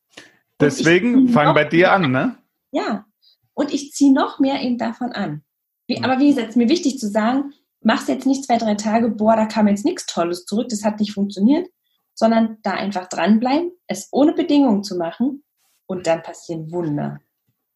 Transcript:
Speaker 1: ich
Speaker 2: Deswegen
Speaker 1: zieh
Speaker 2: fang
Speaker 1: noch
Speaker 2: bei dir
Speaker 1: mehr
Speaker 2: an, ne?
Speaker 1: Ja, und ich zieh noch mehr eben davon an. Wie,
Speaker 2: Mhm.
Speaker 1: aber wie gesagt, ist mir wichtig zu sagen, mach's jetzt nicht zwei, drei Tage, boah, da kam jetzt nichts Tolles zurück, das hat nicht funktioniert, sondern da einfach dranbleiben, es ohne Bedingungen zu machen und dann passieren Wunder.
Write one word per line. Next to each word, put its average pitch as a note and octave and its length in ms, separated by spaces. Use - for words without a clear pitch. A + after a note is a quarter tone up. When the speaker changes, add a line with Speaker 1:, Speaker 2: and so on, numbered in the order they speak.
Speaker 1:
ich - 440
Speaker 2:
Deswegen F#3 680
Speaker 1:
zieh A#3+ 80
Speaker 2:
fang D3+ 140
Speaker 1:
noch D#3+ 60
Speaker 2:
bei D3+ 100
dir E3 140
Speaker 1:
mehr - 40
Speaker 2:
an, F3+ 180
ne? E3 280
Speaker 1:
Ja, D4 340
und C#4+ 220
ich - 180
zieh C#4+ 180
noch D4+ 280
mehr C4+ 240
eben A#3+ 160
davon A#3 340
an. D3+ 300
Wie, - 120
Speaker 2:
Mhm. - 80
Speaker 1:
aber B3+ 120
wie C#4+ 120
gesagt, A#3 180
ist - 80
mir A#3 140
wichtig D#4+ 280
zu G#3+ 100
sagen, A#3+ 440
mach's A#3 260
jetzt C4 180
nicht C4+ 200
zwei, A#3 100
drei A3 180
Tage, A3+ 360
boah, A3 260
da A3 80
kam G#3+ 240
jetzt G3+ 160
nichts F4 220
Tolles F3 400
zurück, B3 240
das G#3 120
hat G#3 160
nicht G#3 140
funktioniert, G#3+ 560
sondern A3+ 500
da G3 80
einfach F#3 360
dranbleiben, B3 600
es - 240
ohne D4 220
Bedingungen C#4 500
zu F#3+ 140
machen A#3 480
und F3+ 220
dann E3 140
passieren D#3+ 500
Wunder. D3 480